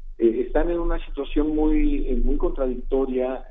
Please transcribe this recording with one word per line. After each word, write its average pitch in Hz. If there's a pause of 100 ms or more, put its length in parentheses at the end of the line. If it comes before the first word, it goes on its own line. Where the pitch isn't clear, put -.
(200)
eh, 113
están 160
en 170
una 170
situación 147
muy, 147
eh, 123
muy 131
contradictoria, 127